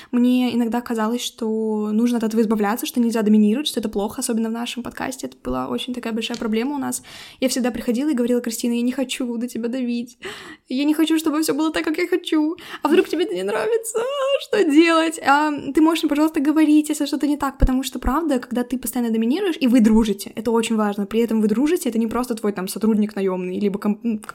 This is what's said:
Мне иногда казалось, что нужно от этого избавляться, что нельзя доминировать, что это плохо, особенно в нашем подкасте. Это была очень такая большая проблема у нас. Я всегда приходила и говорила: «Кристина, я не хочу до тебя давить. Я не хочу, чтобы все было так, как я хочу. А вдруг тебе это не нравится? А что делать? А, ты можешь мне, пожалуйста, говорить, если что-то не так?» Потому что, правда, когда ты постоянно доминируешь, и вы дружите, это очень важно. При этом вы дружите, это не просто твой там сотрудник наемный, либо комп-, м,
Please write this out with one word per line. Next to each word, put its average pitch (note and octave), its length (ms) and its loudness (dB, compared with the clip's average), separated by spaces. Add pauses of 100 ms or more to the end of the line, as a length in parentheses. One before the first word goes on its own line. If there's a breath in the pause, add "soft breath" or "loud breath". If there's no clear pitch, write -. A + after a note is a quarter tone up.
(120 loud breath)
Мне B3 420 2
иногда A#3+ 280 0
казалось, A#3 400 -2
что A3 680 -2
нужно A#3 280 2
от A3 60 -2
этого A3 180 2
избавляться, G#3+ 420 0
что B3+ 160 -2
нельзя A3+ 220 2
доминировать, G#3+ 440 4
что - 140 -4
это A3 80 -4
плохо, G#3 320 -4
особенно A3+ 300 -2
в - 20 -4
нашем A#3+ 300 -8
подкасте. B3+ 440 -8
Это - 160 -12
была B2+ 260 -4
очень A#3+ 260 -6
такая A#3 180 -6
большая A3 240 -4
проблема A3+ 380 -2
у C#4+ 40 -6
нас. B3+ 240 -6 (380 loud breath)
Я C4 80 2
всегда B3 220 -2
приходила B3 400 -2
и D4 40 2
говорила: A#3+ 280 0
«Кристина, A#3 320 -2
я A#3+ 80 -2
не B3 100 0
хочу B3+ 460 -4
до A#3+ 100 -4
тебя A#3 220 -6
давить. A#3+ 480 -6 (500 loud breath)
Я C4 160 -2
не D4+ 80 4
хочу, D#4+ 260 2
чтобы D#4 220 0
все D#4 140 0
было D#4 180 0
так, E4+ 120 -2
как D#4+ 120 -2
я F4 100 -2
хочу. E4 500 0 (260 loud breath)
А D4+ 60 0
вдруг F4+ 200 4
тебе E4+ 160 -2
это G#4 100 -6
не - 80 -4
нравится? A4 580 -2
А C5+ 420 0
что G4 280 2
делать? E4 560 4
А, D4 240 4 (220)
ты D#4+ 80 4
можешь D#4+ 240 4
мне, D4 60 2
пожалуйста, D#4 300 2
говорить, D4+ 500 4
если D4 160 -2
что-то D4 200 -2
не C#4+ 120 0
так?» C4+ 200 -4
Потому C4 240 4
что, - 160 -8
правда, C#4 400 0
когда B3 260 -4
ты B3 140 -6
постоянно A#3+ 320 -4
доминируешь, C#4 480 0
и C4+ 80 0
вы B3 140 6
дружите, G#3+ 560 4
это A#3 140 -4
очень A3+ 240 0
важно. G#3 320 -2
При A3 140 0
этом A3 200 2
вы G#3+ 60 4
дружите, C#4+ 420 2
это A3+ 100 -2
не A3+ 100 0
просто A#3+ 260 -4
твой G#3 180 -4
там F#3 160 -6
сотрудник G#3 460 0
наемный, F#3 460 -2
либо G3 180 0
комп-, G#3 260 -2
м, A3 160 -4 (140)